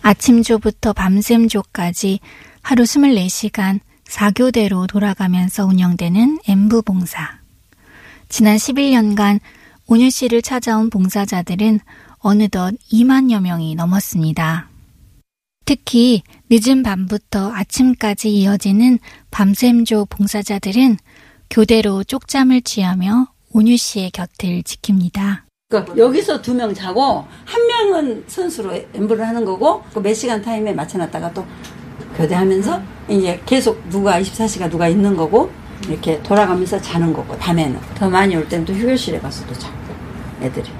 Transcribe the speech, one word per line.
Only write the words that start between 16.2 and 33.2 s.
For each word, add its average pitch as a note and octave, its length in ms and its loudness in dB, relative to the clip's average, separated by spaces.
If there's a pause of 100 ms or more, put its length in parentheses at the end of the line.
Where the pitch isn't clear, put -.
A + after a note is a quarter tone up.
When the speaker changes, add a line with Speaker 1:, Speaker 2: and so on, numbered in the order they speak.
Speaker 1:
늦은 B3 340 4
밤부터 G3 680 -4
아침까지 A3 800 0
이어지는 G3+ 680 2 (300)
밤샘조 A3 760 2
봉사자들은 G3+ 920 0 (520)
교대로 G#3+ 560 2
쪽잠을 B3+ 560 2
취하며 G3 680 0 (240)
온유 A3+ 260 4
씨의 F#3+ 340 -4
곁을 F3 500 -6
지킵니다. G3 800 -2 (300)
Speaker 2:
그러니까 G3 280 -2
여기서 C#4 440 2
두 B3 120 -6
명 A#3 200 -2
자고 F#3+ 520 -2 (200)
한 A#4 200 0
명은 F#4+ 600 0
선수로 E4 480 -6 (180)
엠브를 G#3+ 320 -2
하는 A#3 200 -2
거고, F#3+ 360 0 (120)
그 G#3+ 80 -6
몇 G3+ 120 -2
시간 A3 280 -4
타임에 G#3+ 320 -4
맞춰놨다가 E3 600 -8
또 F#3 120 -10 (720)
교대하면서 F#3+ 640 0 (280)
이제 F#3 380 0